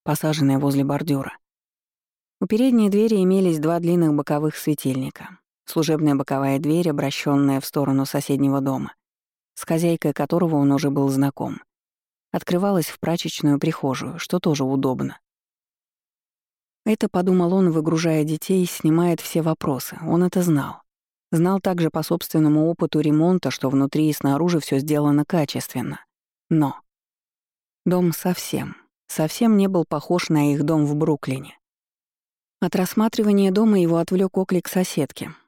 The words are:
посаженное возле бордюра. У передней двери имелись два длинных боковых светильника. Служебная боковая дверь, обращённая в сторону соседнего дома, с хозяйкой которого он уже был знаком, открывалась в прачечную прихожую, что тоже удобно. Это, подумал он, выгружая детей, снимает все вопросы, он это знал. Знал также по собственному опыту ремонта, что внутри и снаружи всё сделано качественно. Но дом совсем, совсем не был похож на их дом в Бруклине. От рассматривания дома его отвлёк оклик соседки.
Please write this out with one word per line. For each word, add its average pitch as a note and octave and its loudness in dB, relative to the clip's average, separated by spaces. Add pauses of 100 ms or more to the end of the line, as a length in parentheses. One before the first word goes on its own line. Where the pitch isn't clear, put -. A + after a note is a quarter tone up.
посаженное D3 0
возле C#3 0
бордюра. C#3+ -4 (1040)
У F#3 -2
передней A3+ 4
двери G#3 2
имелись F#3 2
два E3 0
длинных E3+ 2
боковых D3 0
светильника. C3+ -6 (260)
Служебная D3+ 0
боковая C#3 -2
дверь, D#3+ 0
обращённая C#3 0
в C3 -6
сторону C3+ 0
соседнего C#3 -2
дома, C3+ -6 (600)
с - -16
хозяйкой E3 0
которого E3 0
он C#3+ 4
уже C#3 0
был C#3 0
знаком, C3+ -2 (720)
открывалась F3+ 0
в - -14
прачечную D#3+ -2
прихожую, D#3 -4
что - -4
тоже D3 0
удобно. C3+ -2 (1700)
Это, A3 0
подумал F3+ 2
он, F#3+ 4
выгружая D#3+ 0
детей, E3+ 0
снимает E3 0
все - -4
вопросы, D#3 -4
он E3 2
это F3+ 0
знал. C#3+ -2 (480)
Знал F3+ 2
также F3 0
по D#3 -4
собственному D#3 2
опыту E3+ -2
ремонта, D#3 2
что C3 -4
внутри C#3 2
и D3+ 0
снаружи D3+ 0
всё C#3+ -2
сделано D3 2
качественно. C#3 -4 (460)
Но D3+ 0 (1080)
дом F3+ 2
совсем, - -6 (320)
совсем G#3 0
не G3 4
был F3+ 0
похож E3+ -2
на D3 2
их D3 0
дом D3+ 2
в D3 0
Бруклине. D3 -4 (1040)
От F3+ -2
рассматривания G3+ 2
дома G#3 4
его E3 2
отвлёк F#3 0
оклик F#3 0
соседки. D#3+ -4 (160)